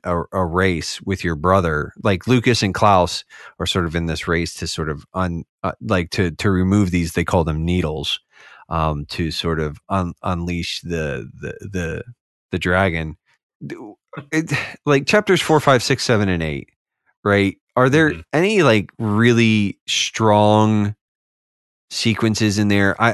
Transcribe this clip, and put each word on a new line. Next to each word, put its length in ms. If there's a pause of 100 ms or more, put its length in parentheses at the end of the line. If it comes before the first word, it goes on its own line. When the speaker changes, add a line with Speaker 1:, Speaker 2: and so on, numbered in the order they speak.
Speaker 1:
a, 160 (100)
a 140
race 560
with 220
your 120
brother. 560 (120)
Like, 240
Lucas 360
and 100
Klaus 520 (340)
are 60
sort 200
of 100
in 100
this 220
race 280
to 120
sort 220
of 240
un-, 300 (200)
uh, 180
like, 300
to, 200
to 180
remove 420
these, 220
they 120
call 180
them 220
needles, 540 (500)
um, 380
to 240
sort 280
of 200 (100)
un-, 240 (100)
unleash 580
the, 520
the, 240 (100)
the, 360 (480)
the 80
dragon. 580 (480)
D-, 100 (560)
it, 200 (340)
like, 220
chapters 340
four, 180
five, 220
six, 220
seven, 260
and 140
eight, 260 (540)
right? 340 (180)
Are 140
there 220
Speaker 2:
Mm-hmm. 100 (120)
Speaker 1:
any, 280
like, 380
really 880
strong 1080 (920)
sequences 720
in 80
there? 340
I, 120